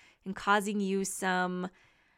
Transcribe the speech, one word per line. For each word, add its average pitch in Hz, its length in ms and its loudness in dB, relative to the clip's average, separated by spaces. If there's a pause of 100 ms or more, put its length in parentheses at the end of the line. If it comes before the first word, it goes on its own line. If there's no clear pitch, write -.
(240)
and 190 120 -6
causing 208 440 2
you 196 240 2
some, 180 680 -2 (480)